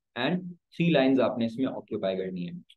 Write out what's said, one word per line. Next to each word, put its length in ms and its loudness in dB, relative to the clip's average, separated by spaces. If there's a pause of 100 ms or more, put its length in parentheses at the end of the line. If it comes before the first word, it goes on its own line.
(180)
And 240 -2 (320)
थ्री 160 2
लाइंस 300 4
आपने 260 0
इसमें 200 -4
ऑक्यूपाई 500 0
करनी 260 -6
है। 160 -8 (180)